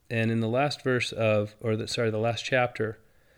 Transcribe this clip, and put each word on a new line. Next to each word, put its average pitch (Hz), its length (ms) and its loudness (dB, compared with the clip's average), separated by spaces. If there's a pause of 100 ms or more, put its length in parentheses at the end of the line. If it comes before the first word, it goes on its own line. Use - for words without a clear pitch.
And 113 220 2
in 113 80 0
the 110 80 0
last 139 360 0
verse 127 280 0
of, 107 500 2
or 110 140 0
the, 110 120 -4
sorry, 117 220 0
the 107 80 -2
last 113 260 -2
chapter 123 560 -2 (380)